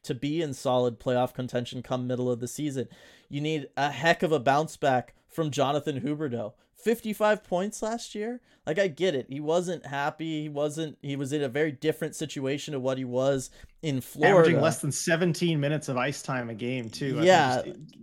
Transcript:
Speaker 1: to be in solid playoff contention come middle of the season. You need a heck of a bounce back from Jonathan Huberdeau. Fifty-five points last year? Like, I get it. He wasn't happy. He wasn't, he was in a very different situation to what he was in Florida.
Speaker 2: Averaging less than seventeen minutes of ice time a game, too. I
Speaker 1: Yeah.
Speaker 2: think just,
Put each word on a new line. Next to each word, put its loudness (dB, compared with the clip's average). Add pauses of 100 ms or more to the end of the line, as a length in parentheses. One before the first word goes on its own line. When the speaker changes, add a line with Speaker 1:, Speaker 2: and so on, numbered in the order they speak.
Speaker 1:
to -4
be -2
in -4
solid 0
playoff 0
contention -6
come -4
middle -2
of -2
the -6
season. -4 (400)
You -6
need -2
a 0
heck 2
of 2
a 4
bounce 2
back 0 (140)
from -2
Jonathan 0
Huberdeau. -4 (220)
Fifty-five 0
points -4
last -6
year? -6 (260)
Like, 0
I 4
get 0
it. -2
He -8
wasn't 0
happy. -4
He -6
wasn't, -4
he -4
was -4
in 0
a 0
very 0
different -2
situation -6
to -4
what 0
he -6
was 0 (320)
in 0
Florida. 6
Speaker 2:
Averaging 8
less 2
than -2
seventeen 2
minutes 0
of -2
ice -2
time -4
a -8
game, -4
too. -4
I 4
Speaker 1:
Yeah. 6
Speaker 2:
think -8
just, -20